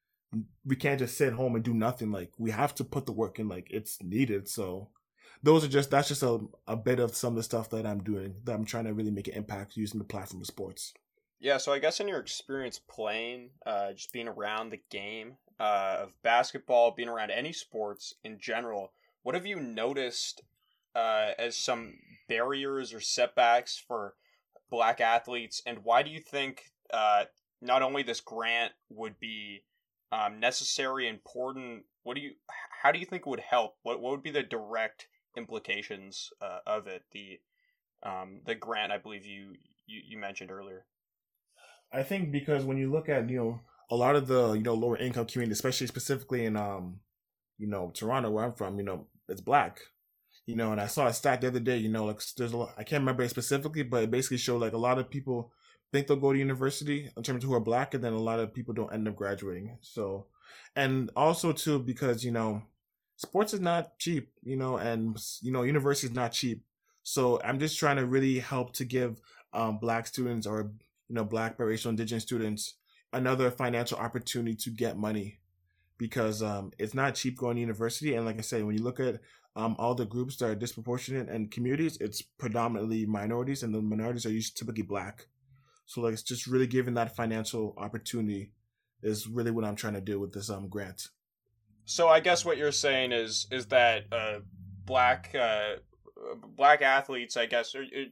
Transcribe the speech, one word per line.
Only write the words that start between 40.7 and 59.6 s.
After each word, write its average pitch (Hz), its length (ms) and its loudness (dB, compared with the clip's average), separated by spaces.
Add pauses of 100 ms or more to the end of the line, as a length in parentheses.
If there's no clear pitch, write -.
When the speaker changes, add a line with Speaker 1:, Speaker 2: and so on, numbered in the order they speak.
Speaker 1:
I 135 80 -2
think 180 300 -4
because 143 320 0
when 135 140 0
you 135 120 0
look 156 200 0
at, 123 180 0
you 127 80 -2
know, 120 240 -2 (300)
a 117 60 2
lot 127 200 6
of 139 100 2
the, 123 260 6
you 107 100 2
know, 120 100 2
lower 117 240 2
income 123 300 0
community, 117 260 0
especially 127 340 0
specifically 123 600 -2
in, 110 100 0
um, 98 440 -4 (580)
you 107 80 -6
know, 95 280 -2
Toronto, 117 360 0
where 107 140 0
I'm 120 100 -2
from, 101 240 -4
you 101 60 -4
know, 95 220 -6 (220)
it's 95 140 -8
Black, 127 380 4 (640)
you 117 100 -4
know, 113 160 2
and 107 80 2
I 101 60 0
saw 135 200 2
a 117 60 6
stat 127 300 2
the 131 60 4
other 123 120 0
day, 123 160 2
you 110 140 0
know, 110 160 0
like, 107 100 -2
s-, - 160 -10
there's 117 200 -2
a 117 40 0
lot, 117 220 -4
I 107 60 -8
can't 143 180 0
remember 127 200 2
it 123 60 2
specifically, 147 540 -2
but 120 220 2
it 110 60 2
basically 127 280 2
showed, 120 240 2
like, 110 100 0
a 113 60 -2
lot 127 200 4
of 131 120 -2
people 131 420 -4 (400)
think 139 140 2
they'll 143 100 6
go 139 160 6
to 135 60 4
university 139 760 0
in 233 80 -6
terms 127 220 -2
of 135 60 0
who 131 40 4
are 120 60 4
Black, 117 320 2
and 127 100 -2
then 117 120 0
a 110 40 0
lot 113 220 0
of 113 140 -2
people 120 180 -6
don't 107 220 -4
end 110 120 0
up 104 80 -2
graduating. 98 680 -6